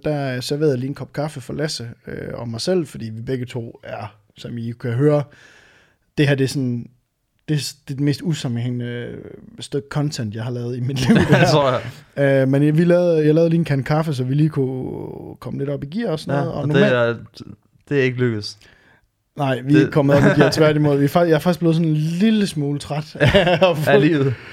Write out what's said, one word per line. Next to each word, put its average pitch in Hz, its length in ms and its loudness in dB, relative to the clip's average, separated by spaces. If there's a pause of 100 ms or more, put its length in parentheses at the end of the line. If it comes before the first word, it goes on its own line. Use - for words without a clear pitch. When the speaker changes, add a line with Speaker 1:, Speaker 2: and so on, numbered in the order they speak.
Speaker 1:
der 139 360 -4
serverede 147 320 0
jeg 127 60 -2
lige 131 100 -6
en 143 60 -6
kop 127 180 -14
kaffe 147 280 -8
for - 120 -12
Lasse, 139 380 -8 (160)
øh, - 280 -10
og 120 140 -10
mig 113 120 -8
selv, 180 260 0
fordi 113 240 -12
vi 113 120 -10
begge 123 240 -6
to 120 360 -12
er, 117 340 -12 (200)
som 120 220 -12
I 117 220 -8
kan 120 120 -6
høre, 147 300 2 (960)
det 143 100 4
her, 143 60 4
det 135 100 0
er 127 40 0
sådan, 123 380 -4 (600)
det 156 60 0
er 147 40 0
s-, - 160 -8 (140)
det - 60 -8
er - 20 -12
det 131 80 -6
mest 143 180 0
usammenhængende, 123 640 -4
øh, 120 320 -8 (420)
stykke 139 300 -6
content, 143 440 -4
jeg 113 100 -8
har 127 60 -6
lavet 120 260 -6
i 123 40 -6
mit 131 280 -2
liv, 233 100 6
Speaker 2:
<laughs> - 0 -
Speaker 1:
det 170 80 4
her. 143 240 4
Speaker 2:
Tror 135 300 2 (360)
jeg. 139 260 4
Speaker 1:
Øh, 131 60 2
men 147 300 2
vi 175 60 4
lavede, 170 420 4
jeg 151 80 6
lavede 165 160 4
lige 165 80 2
en 170 60 2
kande 139 200 -2
kaffe, 156 300 0
så 127 100 -4
vi 127 100 -2
lige 151 140 4
kunne - 920 -6
komme 127 180 -10
lidt 139 120 -4
op 135 140 -6
i - 20 -12
gear 196 260 -6
og 156 80 -4
sådan 135 140 -4
Speaker 2:
Ja, 143 100 0
Speaker 1:
noget. 127 100 -6
Og 147 80 -6
Speaker 2:
og 143 60 -2
det 147 60 2
Speaker 1:
normalt 135 200 6
Speaker 2:
er, 117 200 2 (720)
det 143 120 0
er - 20 4
ikke 127 160 0
lykkedes. 113 400 -2 (760)
Speaker 1:
Nej, 135 240 0
vi - 0 -
er 135 120 0
Speaker 2:
Det 151 80 6
Speaker 1:
ikke - 120 2
kommet 143 240 4
op 139 60 6
i 147 180 4
gear, 147 140 6
Speaker 2:
<laughs> - 60 -2
Speaker 1:
tværtimod. 151 380 4
Vi 143 60 2
er 143 40 2
fa-, 180 100 2
jeg 175 120 4
er 151 80 4
faktisk 170 200 0
blevet 165 180 2
sådan 165 120 2
en 156 80 2
lille 185 500 2
smule 143 320 -4
træt - 380 -8
<laughs> - 40 -2
af 175 500 4
at 151 80 0
få 156 120 0
Speaker 2:
Af 202 100 8
livet. 139 340 2 (180)